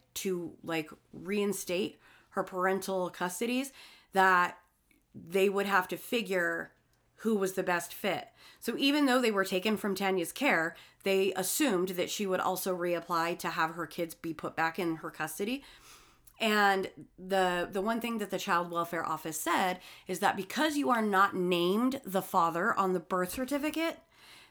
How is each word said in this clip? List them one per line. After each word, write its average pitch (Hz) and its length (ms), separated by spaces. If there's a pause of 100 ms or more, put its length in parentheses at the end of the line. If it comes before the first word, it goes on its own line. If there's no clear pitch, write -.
(140)
to, 175 380 (100)
like, 160 280 (220)
reinstate 196 880 (300)
her 190 120
parental 190 680
custodies, 240 600 (420)
that 185 460 (560)
they 190 340
would 196 180
have 190 220
to 175 80
figure 175 760 (460)
who 220 180
was 190 160
the 185 100
best 175 320
fit. - 340 (300)
So 233 180
even 285 300
though 254 140
they 240 100
were 196 140
taken 196 320
from 196 180
Tanya's 190 380
care, 170 420 (300)
they 190 300
assumed 185 560
that 175 200
she 208 160
would 185 140
also 185 360
reapply 170 600
to 175 120
have 160 200
her 170 160
kids 165 280
be 165 200
put - 220
back 160 220
in 170 180
her 160 140
custody. 202 520 (760)
And 202 500 (280)
the, 185 520
the 196 120
one 226 180
thing 226 180
that 202 120
the 185 80
Child 175 320
Welfare 170 360
Office 156 340
said 202 400 (260)
is 180 140
that 196 160
because 294 400
you 269 140
are 226 120
not 196 320
named 185 680
the 190 180
father 175 560
on 190 140
the 180 80
birth 180 320
certificate, 294 680 (520)